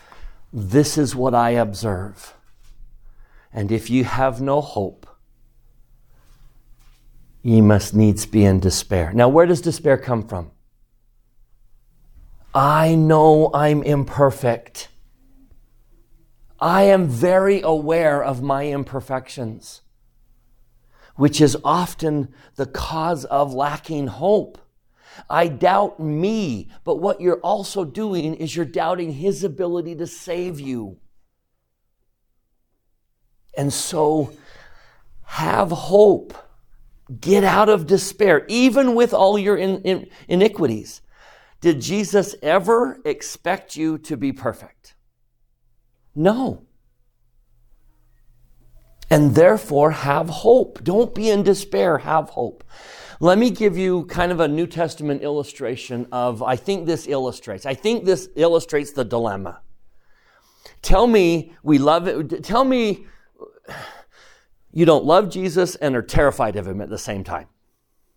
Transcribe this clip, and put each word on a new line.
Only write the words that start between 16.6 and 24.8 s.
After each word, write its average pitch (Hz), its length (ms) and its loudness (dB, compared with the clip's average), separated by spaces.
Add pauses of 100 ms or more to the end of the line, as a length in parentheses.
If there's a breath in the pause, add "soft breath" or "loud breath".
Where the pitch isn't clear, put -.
am 190 240 6
very 185 540 2
aware 156 640 0
of 127 180 -4
my 139 240 -2
imperfections, 131 1160 -10 (1300 soft breath)
which 147 240 2
is 156 240 6
often 156 680 -2 (220 soft breath)
the 135 100 -6
cause 160 600 -6
of 139 280 -2
lacking 147 540 -6
hope. 156 500 -2 (720 loud breath)